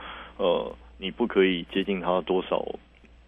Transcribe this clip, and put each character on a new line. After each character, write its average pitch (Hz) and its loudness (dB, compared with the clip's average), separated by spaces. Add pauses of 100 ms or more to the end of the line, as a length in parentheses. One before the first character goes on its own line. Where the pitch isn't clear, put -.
(380)
呃， 85 0 (240)
你 95 -6
不 117 0
可 98 6
以 92 2
接 98 0
近 95 -2
他 90 0
多 90 0
少 - 0 (640)